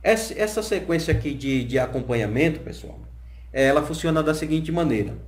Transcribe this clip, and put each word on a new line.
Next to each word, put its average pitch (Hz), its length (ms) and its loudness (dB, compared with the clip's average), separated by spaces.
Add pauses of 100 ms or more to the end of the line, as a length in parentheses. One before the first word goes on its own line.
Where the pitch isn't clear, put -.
Essa, 220 340 2
essa 214 240 0
sequência 170 520 0
aqui 131 200 0
de, 135 300 0
de 127 160 0
acompanhamento, 123 800 0
pessoal, - 400 -12 (540)
ela 135 280 4
funciona 160 400 0
da 156 120 2
seguinte 156 360 0
maneira. 127 460 0 (120)